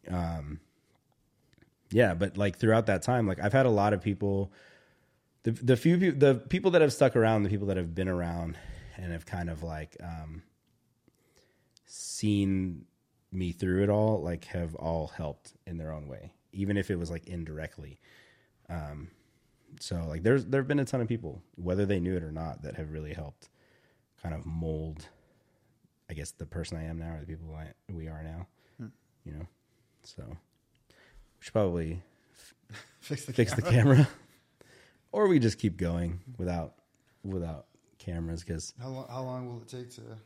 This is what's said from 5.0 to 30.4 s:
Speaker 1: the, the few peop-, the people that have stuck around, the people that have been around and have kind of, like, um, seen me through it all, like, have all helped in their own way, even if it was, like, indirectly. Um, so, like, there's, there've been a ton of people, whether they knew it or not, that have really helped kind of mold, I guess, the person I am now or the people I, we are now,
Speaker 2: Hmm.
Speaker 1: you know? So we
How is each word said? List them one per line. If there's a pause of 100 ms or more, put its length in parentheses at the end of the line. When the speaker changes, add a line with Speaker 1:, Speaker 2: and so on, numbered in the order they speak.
Speaker 1:
the,
the
few
peop-,
the
people
that
have
stuck
around,
the
people
that
have
been
around (400)
and
have
kind
of,
like,
um, (1400)
seen (480)
me
through
it
all,
like,
have
all
helped (140)
in
their
own
way, (200)
even
if
it
was,
like,
indirectly. (680)
Um, (680)
so,
like,
there's,
there've
been
a
ton
of
people, (140)
whether
they
knew
it
or
not,
that
have
really
helped (760)
kind
of
mold, (1000)
I
guess,
the
person
I
am
now
or
the
people
I, (200)
we
are
now, (320)
Speaker 2:
Hmm. (380)
Speaker 1:
you
know? (560)
So
we (1040)